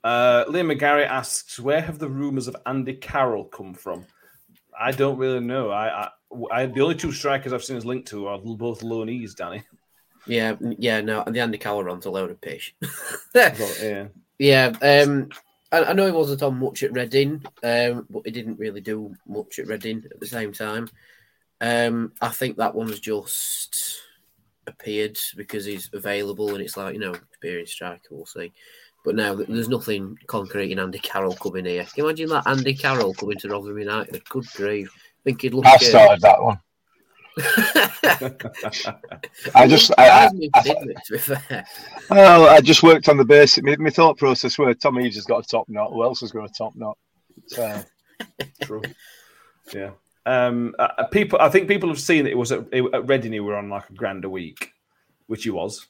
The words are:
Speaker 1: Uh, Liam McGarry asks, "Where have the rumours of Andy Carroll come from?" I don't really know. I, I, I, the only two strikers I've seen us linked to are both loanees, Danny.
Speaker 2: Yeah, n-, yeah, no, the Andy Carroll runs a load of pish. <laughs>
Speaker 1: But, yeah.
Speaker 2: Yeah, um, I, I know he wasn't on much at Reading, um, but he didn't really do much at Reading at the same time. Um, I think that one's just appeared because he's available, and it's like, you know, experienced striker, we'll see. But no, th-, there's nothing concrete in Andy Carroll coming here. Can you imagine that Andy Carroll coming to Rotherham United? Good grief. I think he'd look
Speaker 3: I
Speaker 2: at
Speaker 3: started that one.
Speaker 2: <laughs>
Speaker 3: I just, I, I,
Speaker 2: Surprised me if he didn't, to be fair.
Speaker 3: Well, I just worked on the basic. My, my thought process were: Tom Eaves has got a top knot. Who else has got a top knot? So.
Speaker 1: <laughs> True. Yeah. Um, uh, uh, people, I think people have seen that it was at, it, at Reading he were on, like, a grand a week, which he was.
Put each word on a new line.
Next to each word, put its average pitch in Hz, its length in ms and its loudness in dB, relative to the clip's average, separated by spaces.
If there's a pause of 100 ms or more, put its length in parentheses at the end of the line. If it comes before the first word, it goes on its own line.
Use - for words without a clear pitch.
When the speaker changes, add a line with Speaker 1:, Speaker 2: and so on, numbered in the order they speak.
Speaker 1:
Uh, 120 420 2
Liam 160 260 -4
McGarry 147 340 2
asks, - 520 -8
"Where 139 220 -2
have 160 180 -12
the 151 100 -10
rumours 135 400 -8
of 123 80 -16 (100)
Andy 131 280 -8
Carroll 123 520 -4
come 95 280 -18
from?" 87 320 -14 (720)
I 120 140 -4
don't 139 240 -2
really 127 240 -4
know. 120 300 -6
I, 104 340 -6
I, - 60 -12 (400)
I, 123 160 -4
the 131 140 -6
only 165 160 0
two 160 160 -8
strikers 139 400 -6
I've 123 120 -8
seen 131 120 -10
us 110 80 -12
linked 123 240 -10
to 101 200 -12
are 101 100 -10
both 113 440 -10
loanees, 113 520 -10
Danny. 92 280 -14 (640)
Speaker 2:
Yeah, 113 360 -4
n-, 117 160 -8
yeah, 110 220 -4
no, 107 260 -6
the 117 140 -6
Andy 113 180 -6
Carroll 104 260 -6
runs 90 220 -12
a 98 40 -10
load 95 200 -8
of - 100 -20
pish. - 400 -16
<laughs> - 40 -12 (480)
Speaker 1:
But, 113 500 0
yeah. 104 260 -8 (300)
Speaker 2:
Yeah, 135 340 4 (100)
um, 143 480 2 (400)
I, 160 140 2
I - 100 -2
know 196 120 2
he 185 60 -2
wasn't 143 300 -2
on 131 160 -4
much - 240 -8
at 120 100 -6
Reading, 139 500 -2 (200)
um, 120 480 -4
but 110 160 -14
he 113 40 -10
didn't 110 280 -12
really 104 240 -10
do 107 320 -10 (120)
much 104 320 -14
at - 80 -12
Reading 110 440 -10
at - 100 -20
the 110 60 -14
same 110 260 -10
time. 110 360 -10 (720)
Um, 117 600 -2
I 120 80 -4
think 127 300 -8
that 110 160 -4
one's 110 260 -8
just - 1000 -10 (680)
appeared 107 520 -8 (180)
because 104 280 -12
he's 98 280 -12
available, 101 640 -8
and 98 80 -12
it's - 140 -12
like, 95 180 -12
you 104 60 -12
know, 92 140 -10
experienced 85 600 -14
striker, - 360 -16
we'll 78 160 -20
see. 85 260 -16 (520)
But 110 120 -4
no, 104 200 -4
th-, 101 120 -8
there's 113 200 -6
nothing 104 480 -8 (120)
concrete 101 420 -8
in 95 80 -8
Andy 92 220 -8
Carroll 95 340 -6
coming 92 300 -10
here. 87 200 -6
Can - 120 -20
you 147 80 -4
imagine 160 240 -6
that 143 180 -2
Andy 135 280 -2
Carroll 127 400 -2
coming 101 240 -10
to 101 100 -14
Rotherham 101 300 -10
United? 104 500 -8
Good 127 260 -10
grief. 101 400 -6
I - 300 -20
think 131 160 -4
he'd 123 140 -6
look 131 120 2
Speaker 3:
I 135 80 12
Speaker 2:
at 127 80 8
Speaker 3:
started 113 380 8
that 98 220 6
one. 110 180 -2 (760)
Speaker 2:
<laughs> 175 1080 0 (1120)
Speaker 3:
I - 120 10
just, 214 320 6
I, - 280 12
I, - 20 6
Speaker 2:
Surprised 196 60 2
me 156 200 -6
if - 100 8
he 143 80 0
didn't, - 320 -8
to - 80 -10
be 120 60 -6
fair. 131 480 -8 (440)
Speaker 3:
Well, 175 380 12
I 156 120 12
just 151 220 4
worked 160 260 8
on 147 80 8
the 135 80 6
basic. 139 400 8
My, 143 140 0
my 156 120 0
thought 165 280 4
process 131 400 0
were: 131 160 2
Tom 127 260 -2
Eaves 113 160 -4
has 101 80 -12
got 113 200 -2
a - 40 -18
top 113 200 -4
knot. 104 240 -6
Who 113 100 -4
else 123 180 -2
has 113 120 -12
got 110 180 -10
a - 20 -20
top 110 240 -10
knot? 110 220 -12 (480)
So. 107 360 -8 (380)
Speaker 1:
<laughs> - 420 -14
True. 110 200 -10 (880)
Yeah. 98 180 -12 (360)
Um, 120 520 -2
uh, - 100 0 (100)
uh, - 100 -4
people, - 320 -2
I 156 80 4
think 180 200 0
people 185 200 -2
have 147 120 -8
seen 156 240 0
that 127 60 -4
it 120 80 -4
was 120 140 -4
at, 98 200 -6
it, 127 120 -2 (100)
at 123 140 -6
Reading 120 240 -2
he 107 80 -8
were 104 160 -6
on, 101 140 -10
like, 101 200 -12
a 101 40 -20
grand 98 300 -8
a 95 60 -10
week, 87 420 -14 (540)
which 110 180 -10
he 113 60 -4
was. 92 400 -10